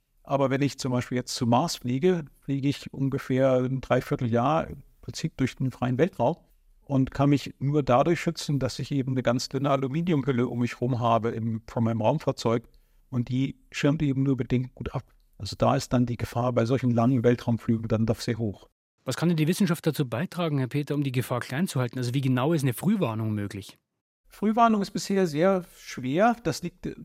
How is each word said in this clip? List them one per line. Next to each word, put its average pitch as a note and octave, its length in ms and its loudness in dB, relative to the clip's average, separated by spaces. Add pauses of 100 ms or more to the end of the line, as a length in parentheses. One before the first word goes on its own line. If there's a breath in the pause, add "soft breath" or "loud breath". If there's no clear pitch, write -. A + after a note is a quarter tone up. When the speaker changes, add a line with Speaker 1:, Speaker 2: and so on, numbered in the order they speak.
(240)
Speaker 1:
Aber C#3 260 0
wenn C3+ 120 0
ich C#3+ 180 -2
zum C3 100 -4
Beispiel B2 260 -2
jetzt - 200 -4
zum A#2 140 0
Mars C#3+ 260 2
fliege, D3 480 0 (160)
fliege C#3 280 -2
ich - 240 -4
ungefähr C3+ 640 0
ein B2+ 260 0
Dreivierteljahr B2+ 840 0
im - 160 -14 (180)
Prinzip - 380 -8
durch - 180 -2
den C3 140 -2
freien B2 260 -2
Weltraum D3 400 2 (460)
und C3+ 300 0
kann C#3+ 180 4
mich - 300 0
nur C#3+ 220 0
dadurch C#3+ 380 2
schützen, D#3 380 -2
dass B2+ 200 -4
ich B2+ 120 -8
eben C3+ 220 0
eine B2+ 100 0
ganz B2 260 0
dünne C#3 220 -2
Aluminiumhülle C3+ 800 2
um A#2+ 100 -6
mich A#2+ 140 0
herum B2 260 -2
habe A2+ 320 2
im, A2 360 -4
von A#2 180 -2
meinem A2+ 180 0
Raumfahrzeug. A#2+ 600 0 (440)
Und A#2+ 200 -2
die C3 280 -2 (140)
schirmt D#3 320 2
eben C3+ 220 2
nur C#3 120 2
bedingt B2+ 380 -2
gut - 180 -8
ab. B2+ 120 -8 (340)
Also - 180 -10
da A#2+ 200 4
ist - 160 -4
dann B2 120 4
die A#2+ 120 -2
Gefahr B2 360 -2
bei A#2 140 2
solchen B2 240 2
langen A#2 320 4
Weltraumflügen A#2 640 0
dann A2 180 0
doch A2+ 160 -2
sehr A2 180 -4
hoch. G#2+ 300 -6 (380)
Speaker 2:
Was B2+ 100 -4
kann D#3+ 120 0
denn E3+ 100 2
die D3+ 100 2
Wissenschaft F3+ 380 0
dazu D3 200 0
beitragen, D3+ 520 -4
Herr C3 80 0
Peter, C#3+ 280 -4
um D3 80 0
die C#3 100 -2
Gefahr B2 280 -2
klein E3 260 -2
zu - 140 -2
halten? B2 160 -4
Also B2 160 -4
wie C#3 80 0
genau C3 320 2
ist D3+ 100 0
eine C3 120 0
Frühwarnung A#2 580 -2
möglich? G2+ 460 -8 (520)
Speaker 1:
Frühwarnung A3 520 2
ist - 80 -6
bisher F#3+ 360 0
sehr F3 380 2 (140)
schwer. F3 640 0
Das D3+ 180 -4
liegt - 280 -10 (140)